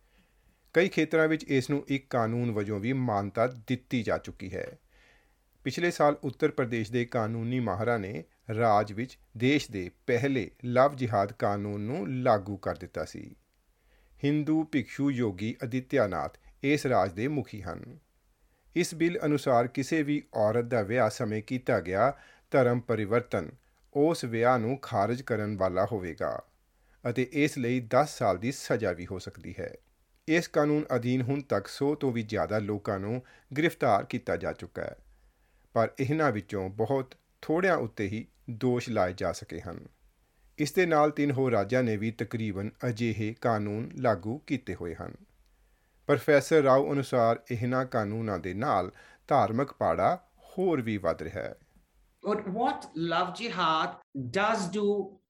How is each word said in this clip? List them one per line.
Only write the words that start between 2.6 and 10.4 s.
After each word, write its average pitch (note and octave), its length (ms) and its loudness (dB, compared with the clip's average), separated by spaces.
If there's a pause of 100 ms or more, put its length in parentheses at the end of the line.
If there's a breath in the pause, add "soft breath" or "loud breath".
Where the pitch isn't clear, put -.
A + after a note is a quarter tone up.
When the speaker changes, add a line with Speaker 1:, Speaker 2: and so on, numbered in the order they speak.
Speaker 1:
ਵੀ A#2 120 -2
ਮਾਨਤਾ A2+ 540 0
ਦਿੱਤੀ B2 560 -4
ਜਾ F#2 160 0
ਚੁੱਕੀ - 360 -12
ਹੈ। - 240 -8 (840 soft breath)
ਪਿਛਲੇ E3+ 260 0
ਸਾਲ D3 340 4
ਉੱਤਰ C#3+ 260 0
ਪ੍ਰਦੇਸ਼ A#2 420 -2
ਦੇ A#2+ 120 0
ਕਾਨੂੰਨੀ A#2 560 -2
ਮਾਹਰਾਂ A2 380 0
ਨੇ A2 260 -8 (300)
ਰਾਜ G#2+ 380 4
ਵਿੱਚ A#2 260 -8 (180)
ਦੇਸ਼ B2+ 340 2
ਦੇ F#2 200 -6 (160)
ਪਹਿਲੇ B2 440 0 (140)